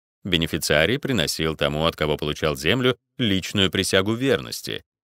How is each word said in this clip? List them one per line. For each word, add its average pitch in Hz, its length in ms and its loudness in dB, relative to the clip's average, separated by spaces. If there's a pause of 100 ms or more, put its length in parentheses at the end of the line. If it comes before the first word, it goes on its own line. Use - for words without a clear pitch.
(240)
Бенефициарий 82 760 2
приносил 80 560 -2
тому, 76 320 0
от 80 80 -2
кого 76 200 0
получал 73 400 -2
землю, 120 400 2 (220)
личную 98 540 0
присягу 98 420 2
верности, 76 680 -4 (220)